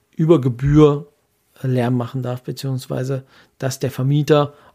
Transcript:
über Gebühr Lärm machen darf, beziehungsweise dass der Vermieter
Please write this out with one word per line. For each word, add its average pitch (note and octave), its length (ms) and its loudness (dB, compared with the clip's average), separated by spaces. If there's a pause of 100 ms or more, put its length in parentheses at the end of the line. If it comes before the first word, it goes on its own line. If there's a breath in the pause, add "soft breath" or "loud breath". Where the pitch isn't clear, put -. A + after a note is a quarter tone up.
(160)
über D#3+ 240 4
Gebühr C#3+ 640 2 (560)
Lärm B2+ 340 0
machen A#2+ 260 -6
darf, B2 200 -8
beziehungsweise C3 800 -8 (360 soft breath)
dass C3 200 -6
der C3 140 -4
Vermieter C#3+ 640 2 (200 loud breath)